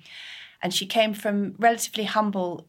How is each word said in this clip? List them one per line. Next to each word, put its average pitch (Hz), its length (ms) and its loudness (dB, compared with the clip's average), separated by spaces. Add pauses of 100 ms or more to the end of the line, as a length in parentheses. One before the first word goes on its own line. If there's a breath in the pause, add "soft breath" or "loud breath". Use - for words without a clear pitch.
(600 loud breath)
And 185 140 -2
she 190 100 0
came 214 300 2
from 202 440 0
relatively 226 460 2
humble 190 640 0